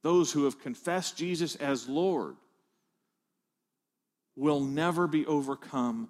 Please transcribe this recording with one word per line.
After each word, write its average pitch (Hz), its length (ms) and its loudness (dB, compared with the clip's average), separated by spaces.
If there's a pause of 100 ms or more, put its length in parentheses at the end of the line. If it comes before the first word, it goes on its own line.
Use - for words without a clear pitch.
those 170 300 4
who 147 100 2
have 135 160 2
confessed 170 580 -4
Jesus 170 380 -2
as 135 340 -2
Lord, 147 460 0 (2000)
will 143 240 2
never 160 480 0
be 151 180 2
overcome 131 840 -2